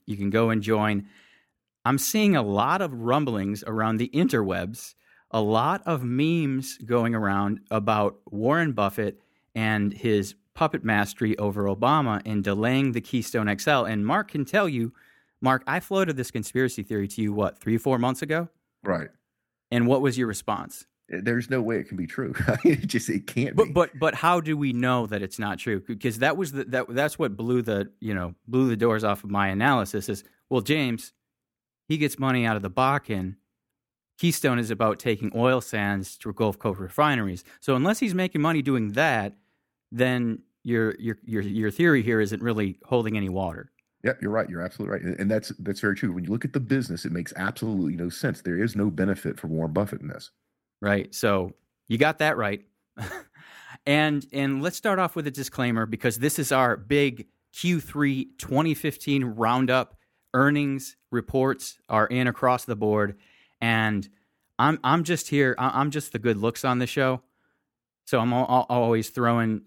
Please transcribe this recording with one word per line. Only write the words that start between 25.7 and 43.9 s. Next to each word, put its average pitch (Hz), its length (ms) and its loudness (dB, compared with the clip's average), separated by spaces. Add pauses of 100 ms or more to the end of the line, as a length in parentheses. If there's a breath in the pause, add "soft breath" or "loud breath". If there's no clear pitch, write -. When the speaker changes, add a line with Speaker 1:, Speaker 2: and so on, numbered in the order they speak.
Speaker 1:
'Cause 110 380 -6
that 147 180 2
was 175 140 -4
the, 139 140 -6
that, 120 240 -2
that's 139 280 -2
what 123 180 -2
blew 120 260 0
the, 104 380 -2
you 107 140 -6
know, 90 220 -4 (120)
blew 127 220 2
the 113 80 0
doors 110 260 2
off 101 200 0
of 101 80 -10
my 101 160 2
analysis 104 600 0
is, 101 160 -6 (260 soft breath)
well, 127 120 2
James, 127 520 -2 (720)
he 156 100 0
gets 147 220 0
money 127 260 2
out 110 100 2
of 104 60 -2
the 98 80 -4
Bakken. 107 640 0 (840)
Keystone 143 400 2
is 113 100 -4
about 107 300 2
taking 110 360 -2
oil 127 260 4
sands 101 560 -2
to 110 160 -10
Gulf 104 260 0
Coast 95 200 -2
refineries. 104 640 0 (160 loud breath)
So 135 160 0
unless 170 240 2
he's 208 140 0
making 180 280 0
money 160 200 2
doing 127 320 0
that, 117 420 0 (560)
then 120 520 0 (200)
your, 113 360 2
your, 110 260 -4
your, 110 160 -4
your 101 300 -2
theory 151 320 4
here 110 180 2
isn't 104 220 -2
really 107 420 0
holding 110 320 0
any 98 120 -2
water. 90 420 -6 (320)